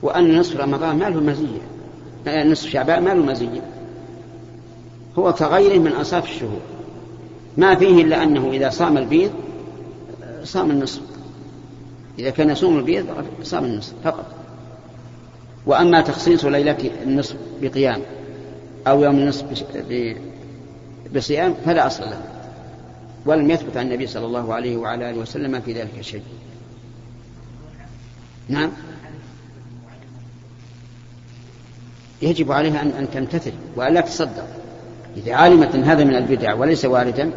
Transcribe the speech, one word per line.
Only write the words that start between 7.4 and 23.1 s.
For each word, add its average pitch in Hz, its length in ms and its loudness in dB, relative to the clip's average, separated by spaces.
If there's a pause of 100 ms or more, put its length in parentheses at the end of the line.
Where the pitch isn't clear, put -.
ما 185 180 6
فيه 180 280 8
إلا 156 200 4
أنه 139 280 2
إذا 135 200 0
صام 160 280 2
البيض، 151 320 2 (920)
آه، - 200 -14
صام 175 260 -2
النصف، 139 300 0 (1160)
إذا 123 120 -2
كان 151 200 4
يصوم 165 280 2
البيض 170 280 0 (360)
صام 160 220 -4
النصف 110 300 -6 (100)
فقط. - 220 -4 (1400)
وأما 165 340 6
تخصيص 160 440 2
ليلة 143 460 0 (120)
النصف 135 340 -2 (260)
بقيام 135 380 0 (840)
أو 139 160 6
يوم 143 140 6
النصف 139 340 2
بش-، 123 140 -8 (100)
ب-، 120 420 -6 (1000)
بصيام 156 380 0 (100)
فلا 160 220 4
أصل - 160 -4
له، - 180 -10 (1040)